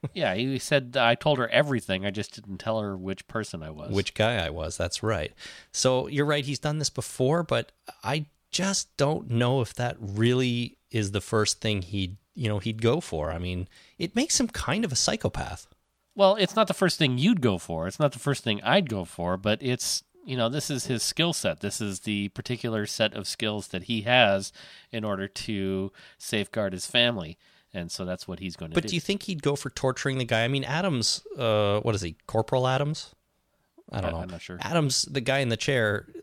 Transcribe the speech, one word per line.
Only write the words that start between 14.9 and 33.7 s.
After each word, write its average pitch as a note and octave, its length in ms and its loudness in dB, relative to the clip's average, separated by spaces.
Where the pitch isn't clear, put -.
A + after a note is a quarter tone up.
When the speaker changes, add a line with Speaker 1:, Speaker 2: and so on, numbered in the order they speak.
Speaker 2:
a B2 40 -2
psychopath. - 720 -2
Speaker 1:
Well, G3 200 6
it's G3+ 200 0
not A3 120 4
the F#3+ 80 0
first - 240 2
thing C3 180 4
you'd F3 240 4
go G#2+ 160 4
for. E2 300 -4
It's - 120 -8
not D3 120 4
the - 80 -14
first - 240 -2
thing G#2 200 0
I'd D3 260 4
go G2+ 140 -2
for, F2 320 -2
but G#2 280 0
it's, - 400 -2
you C3+ 140 -6
know, A#2 100 2
this C#3 220 -2
is C3+ 160 -4
his A#2+ 160 0
skill E3 320 0
set. - 280 -2
This G2+ 200 -4
is G2+ 200 -4
the G2+ 280 0
particular A2+ 560 -4
set G#2+ 300 0
of G2+ 120 -6
skills G#2+ 420 -4
that F2+ 160 -6
he A2+ 180 -2
has G#2 500 4
in A2+ 120 -4
order G2 240 -2
to G2 640 -2
safeguard A2+ 540 -2
his F2+ 120 -6
family. A#2+ 540 2
And F2 180 -6
so F#2+ 140 -6
that's F2+ 220 -6
what F2 120 -8
he's F#2 160 -8
gonna E2 180 -12
Speaker 2:
But F3 100 0
Speaker 1:
do. G#2+ 60 -6
Speaker 2:
do F3 60 -2
you E3 60 -2
think G3 220 -4
he'd F3 200 -6
go C#3+ 140 2
for - 120 -8
torturing C3 480 -2
the B2+ 60 0
guy? A#2 220 2
I - 20 2
mean, C3+ 160 0
Adams, D3 580 0
uh, G#2+ 440 4
what A#2 140 2
is G2 60 0
he, E2+ 140 -4
Corporal B2+ 400 2
Adams? C#3+ 480 0